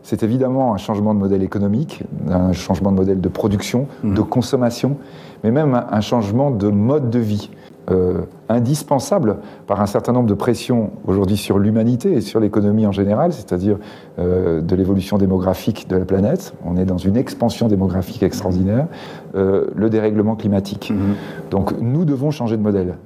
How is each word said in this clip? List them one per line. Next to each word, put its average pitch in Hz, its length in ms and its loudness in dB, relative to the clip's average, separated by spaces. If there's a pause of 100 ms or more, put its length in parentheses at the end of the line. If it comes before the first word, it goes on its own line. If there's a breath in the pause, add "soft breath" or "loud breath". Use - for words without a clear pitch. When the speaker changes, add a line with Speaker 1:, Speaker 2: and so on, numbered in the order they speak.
Speaker 1:
C'est - 180 -2
évidemment 127 500 0
un 98 40 0
changement 104 380 0
de 104 40 2
modèle 95 240 2
économique, 101 600 -2 (260)
un 90 220 2
changement 92 400 0
de 95 40 4
modèle 95 240 2
de 92 80 0
production, 107 600 -2 (160 loud breath)
Speaker 2:
Mhm. 104 100 0
Speaker 1:
de 110 60 2
consommation, 123 800 0 (440 loud breath)
mais 107 80 2
même 143 240 2
un, 120 160 0
un 107 100 2
changement 120 520 0
de 101 160 0
mode 120 420 2
de 120 80 0
vie, 104 320 -2 (400 loud breath)
euh, 90 300 2 (280)
indispensable 123 920 0 (280 loud breath)
par 101 140 -2
un 104 60 2
certain 120 260 -2
nombre 123 160 4
de 101 60 4
pressions 113 560 0 (180)
aujourd'hui 98 280 2
sur 98 220 0
l'humanité 113 540 2
et 123 80 2
sur - 180 -2
l'économie 107 480 2
en 101 60 2
général, 104 400 2
c'est-à-dire, 98 460 -2 (420 loud breath)
euh, 90 400 2
de 85 160 0
l'évolution 95 420 2
démographique 95 680 0
de 92 80 0
la 92 80 2
planète. 98 500 0 (100)
On 87 120 -2
est 92 80 2
dans 92 140 0
une 98 180 0
expansion 120 500 0
démographique 92 560 0
extraordinaire, 95 640 0 (480 loud breath)
euh, 95 400 2
le 110 160 2
dérèglement 107 460 2
climatique. 101 580 -2
Speaker 2:
Mhm. 101 220 0 (340 loud breath)
Speaker 1:
Donc 95 300 0
nous 135 240 0
devons 143 260 0
changer 117 260 -2
de 107 60 -2
modèle. 95 320 0 (120)